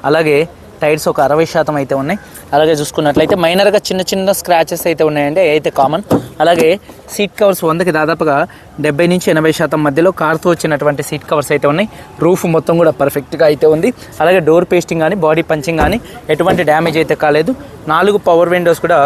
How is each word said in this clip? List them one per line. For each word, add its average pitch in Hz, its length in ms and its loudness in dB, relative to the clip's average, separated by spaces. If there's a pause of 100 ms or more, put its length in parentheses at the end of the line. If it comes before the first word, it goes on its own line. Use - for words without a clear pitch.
అలాగే 151 280 2 (460)
టైర్స్ 156 280 0
ఒక 156 160 -4
అరవై 151 260 0
శాతం 156 280 -2
అయితే 139 200 -4
ఉన్నాయి. 160 180 -4 (360)
అలాగే 156 260 4
చూసుకున్నట్లయితే 151 540 0 (100)
మైనర్గా 190 420 2
చిన్న 185 240 -4
చిన్న 190 300 -2
స్క్రాచెస్ 170 500 -2
అయితే 160 200 -2
ఉన్నాయండి, 151 340 -2
అవి 156 100 2
అయితే 156 240 -2
కామన్. 147 260 0 (380)
అలాగే 165 260 4 (460)
సీట్ 202 240 -4
కవర్స్ 196 300 2
వందకి 170 280 0
దాదాపుగా 156 400 0 (480)
డెబ్బై 151 280 0
నుంచి 180 200 -2
ఎనభై 156 260 2
శాతం 156 280 -2
మధ్యలో 165 240 2 (100)
కారుతో 160 340 -2
వచ్చినటువంటి 147 540 -2
సీట్ 147 220 -8
కవర్స్ 147 240 -2
అయితే 143 160 0
ఉన్నాయి. 185 180 -2 (360)
రూఫ్ 175 200 2 (100)
మొత్తం 160 260 0
కూడా 160 200 4
పర్ఫెక్ట్గా 143 500 -2
అయితే 151 240 0
ఉంది. 165 140 0 (340)
అలాగే 180 260 4
డోర్ 165 240 4
పేస్టింగ్ 170 320 -2
కానీ, 175 200 0
బాడీ 156 180 2 (100)
పంచింగ్ 160 300 -4
కానీ 180 160 0 (360)
ఎటువంటి 175 360 0
డ్యామేజ్ 160 320 0
అయితే 156 200 -2
కాలేదు. 160 320 0 (380)
నాలుగు 196 260 2 (100)
పవర్ 170 240 4
విండోస్ 170 320 2
కూడా 165 220 2